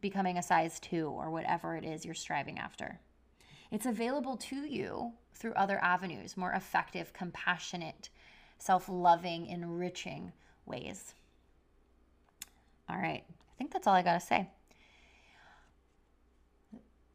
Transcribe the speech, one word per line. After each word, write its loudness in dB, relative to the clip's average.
becoming 2
a 0
size 4
two 0
or -4
whatever 0
it -6
is -6
you're -6
striving -4
after. -8
It's -2
available 0
to -8
you -4
through -6
other 4
avenues, 0
more -2
effective, -2
compassionate, -4
self-loving, 4
enriching -6
ways. -10
All -4
right, -2
I -20
think -6
that's 0
all 10
I 8
gotta 4
say. 2